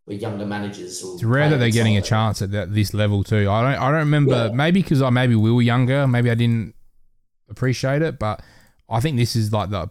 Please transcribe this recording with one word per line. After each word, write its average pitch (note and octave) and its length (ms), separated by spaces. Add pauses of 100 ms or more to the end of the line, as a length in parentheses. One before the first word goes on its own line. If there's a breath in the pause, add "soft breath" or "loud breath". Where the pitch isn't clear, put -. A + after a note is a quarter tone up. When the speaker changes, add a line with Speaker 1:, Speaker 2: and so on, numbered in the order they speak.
Speaker 1:
where G#2 100
younger G2+ 280
managers G2+ 580
will - 120
Speaker 2:
It's F2+ 100
rare C3 200
Speaker 1:
play D3+ 80
Speaker 2:
that D3 60
they're A#2 120
getting A2 260
a G2 40
Speaker 1:
outside. - 80
Speaker 2:
chance A2 340
at F#2+ 100
that, G#2 220
this G2+ 180
level G2+ 320
too. G#2 260
I A2 120 (100)
don't, B2 100
I B2+ 80
don't D#3 100
remember, C#3 480
Speaker 1:
Yeah. G#2 60
Speaker 2:
maybe E3 280
'cause C#3+ 180
I, C3+ 100
maybe B2 240
we A2 180
were A#2+ 100
younger, B2+ 440
maybe A#2+ 240
I A#2 40
didn't A#2 400 (720)
appreciate C3 540
it, C#3+ 160
but G#2+ 240 (480 loud breath)
I A2+ 100
think D3 160
this A#2 180
is, G#2+ 200
like, G2+ 160
the F#2 200